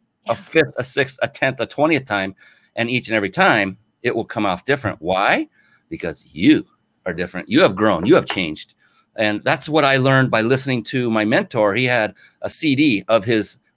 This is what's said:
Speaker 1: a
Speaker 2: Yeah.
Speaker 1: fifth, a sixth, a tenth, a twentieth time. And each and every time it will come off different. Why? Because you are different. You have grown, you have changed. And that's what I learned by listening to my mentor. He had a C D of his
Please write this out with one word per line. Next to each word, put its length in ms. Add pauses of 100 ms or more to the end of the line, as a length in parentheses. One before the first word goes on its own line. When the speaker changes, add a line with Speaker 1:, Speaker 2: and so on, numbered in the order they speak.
(260)
Speaker 1:
a 40
Speaker 2:
Yeah. 40
Speaker 1:
fifth, 440
a 40
sixth, 400
a 60
tenth, 320
a 60
twentieth 400
time. 280 (400)
And 160
each 180
and 60
every 160
time 460 (260)
it 140
will 80
come 220
off 180
different. 360
Why? 480 (420)
Because 420
you 340 (380)
are 80
different. 360
You 120
have 160
grown, 300
you 80
have 120
changed. 480 (420)
And 280
that's 240
what 160
I 140
learned 320
by 120
listening 420
to 260
my 140
mentor. 500
He 100
had 300 (280)
a 80
C 240
D 340
of 160
his 340 (180)